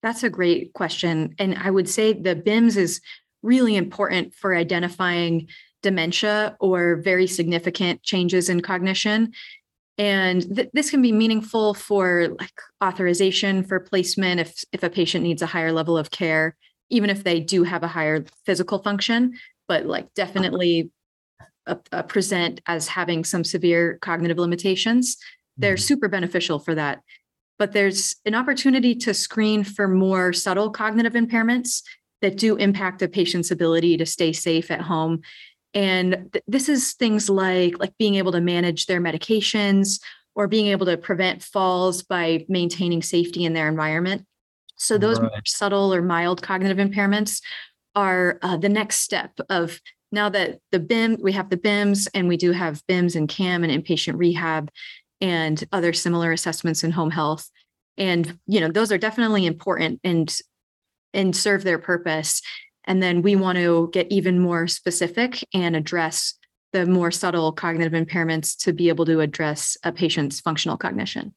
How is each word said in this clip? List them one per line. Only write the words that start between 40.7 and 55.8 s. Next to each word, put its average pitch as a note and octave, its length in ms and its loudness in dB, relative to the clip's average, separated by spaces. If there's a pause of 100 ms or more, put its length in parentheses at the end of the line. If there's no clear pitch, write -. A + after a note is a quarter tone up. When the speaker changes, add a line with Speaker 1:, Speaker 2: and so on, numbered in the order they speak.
Speaker 1:
to E3+ 100 2
prevent F#3 460 -2
falls F3+ 600 0
by E3 460 -2
maintaining F3 520 0
safety F3 440 0
in E3 80 0
their D#3+ 160 0
environment. D#3+ 560 -2 (520)
So A3 200 0
those G#3 220 2
Speaker 3:
Right. A3+ 120 0
Speaker 1:
more - 140 -10
subtle G3 480 0
or F3 80 2
mild F3 400 0
cognitive F#3+ 440 0
impairments G3+ 560 0 (540)
are, F3+ 460 2
uh, F3+ 160 -2
the G3 120 0
next G#3 280 0
step - 340 -4 (180)
of E3+ 300 -2 (340)
now G#3 160 2
that F#3+ 300 -2 (120)
the F#3 80 2
bim, A3+ 420 2
we G3 120 0
have G3 160 -4
the F#3 80 0
bims, G3+ 560 2
and F3+ 140 0
we F3 100 2
do F3 140 2
have E3+ 360 -2
bims F3+ 280 2
and D3+ 120 0
cam F3+ 360 -2
and D#3+ 100 0
inpatient D#3 440 -2
rehab E3 520 0 (500)
and D#3+ 520 0
other F3 200 0